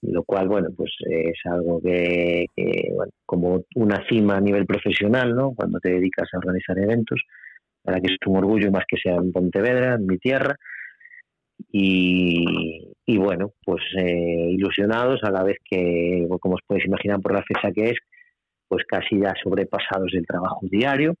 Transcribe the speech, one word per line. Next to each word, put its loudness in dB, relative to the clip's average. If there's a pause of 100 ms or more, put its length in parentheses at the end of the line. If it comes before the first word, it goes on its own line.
Lo -4
cual, 0
bueno, 0
pues, -6 (180)
eh, 0
es -6
algo 0
que, 0 (100)
que, -2
bueno, -4 (120)
como 0 (140)
una 2
cima 4
a 2
nivel 2
profesional, 0
¿no? 0
Cuando -4
te -2
dedicas 0
a -4
organizar -2
eventos, 0 (640)
para 0
que 0
es -4
un 4
orgullo, 4
y 2
más 2
que -2
sea 0
en 2
Pontevedra, 2
en 0
mi 0
tierra. 0 (1120)
Y, 2 (140)
y 2
bueno, 0 (120)
pues, -2 (140)
eh, 0
ilusionados 0
a 0
la 0
vez 0 (100)
que, 0 (140)
como 0
os -6
podéis 0
imaginar -2
por -2
la 2
fecha -2
que 0
es, -2 (720)
pues -2
casi -2
ya 2
sobrepasados -2
del -2
trabajo -4
diario. 2